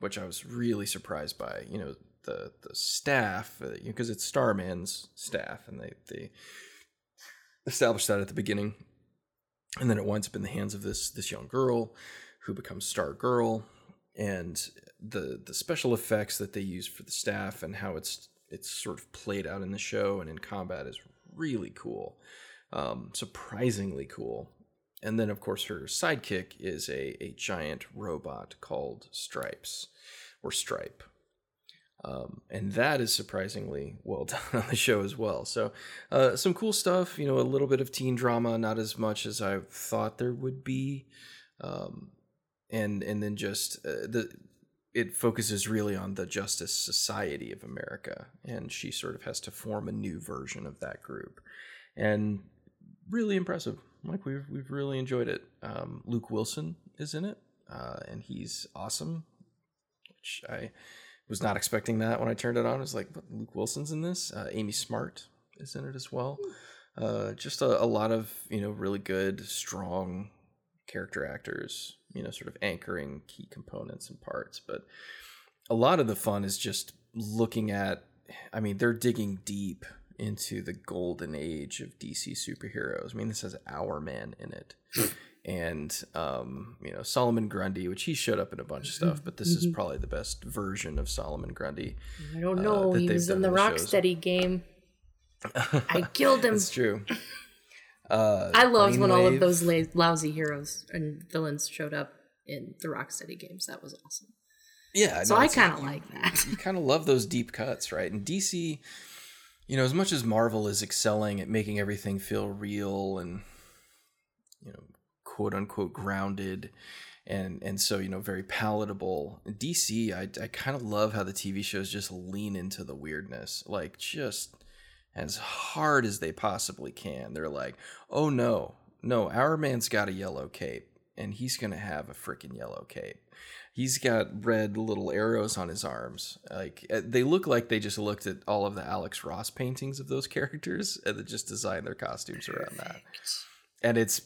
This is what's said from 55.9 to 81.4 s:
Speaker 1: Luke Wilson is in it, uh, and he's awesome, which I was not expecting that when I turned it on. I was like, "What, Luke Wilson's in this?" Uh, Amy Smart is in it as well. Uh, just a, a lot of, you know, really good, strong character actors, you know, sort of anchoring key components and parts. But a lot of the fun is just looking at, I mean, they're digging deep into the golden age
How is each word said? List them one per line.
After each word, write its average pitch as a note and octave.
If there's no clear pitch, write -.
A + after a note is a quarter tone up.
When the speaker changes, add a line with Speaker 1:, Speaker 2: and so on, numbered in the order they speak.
Speaker 1:
Luke A#2
Wilson D3+
is D3+
in D#3+
it, G#3
uh, B1
and -
he's -
awesome, D#3+
which -
I -
was G#2+
not G#2
expecting A2
that A2+
when A#2+
I A2+
turned A#2+
it A#2
on. B2
I -
was B2
like, G2
"What, -
Luke A2
Wilson's C#3+
in D#3
this?" F3+
Uh, G#2+
Amy G#2+
Smart -
is -
in C#3
it C3+
as C3
well. C3
Uh, A2
just -
a, B2+
a A2+
lot A2
of, A2
you A2
know, G2+
really G2+
good, F#2+
strong F#2
character -
actors, -
you -
know, A2+
sort -
of -
anchoring E2+
key -
components -
and -
parts. -
But -
a A#2
lot C#3+
of A#2
the G2+
fun G2+
is G2
just -
looking A2
at, G2
I G#2+
mean, G2+
they're A#2
digging A2+
deep G2
into G#2
the F#2
golden F2+
age D2+